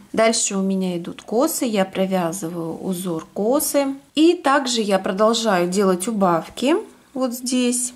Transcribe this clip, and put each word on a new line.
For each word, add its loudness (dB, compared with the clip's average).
Дальше 2
у 0
меня -2
идут -10
косы, 0
я 0
провязываю -4
узор -6
косы. 0
И 6
также 0
я 2
продолжаю 2
делать 2
убавки. 0
Вот -4
здесь. -2